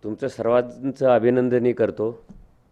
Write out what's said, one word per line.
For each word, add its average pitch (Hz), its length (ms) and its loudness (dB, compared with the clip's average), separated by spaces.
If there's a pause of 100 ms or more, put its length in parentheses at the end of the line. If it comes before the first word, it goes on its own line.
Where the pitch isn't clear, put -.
तुमचं 107 240 -8
सर्वांचं 123 800 -2
अभिनंदनही 123 640 2
करतो, 110 520 -4 (460)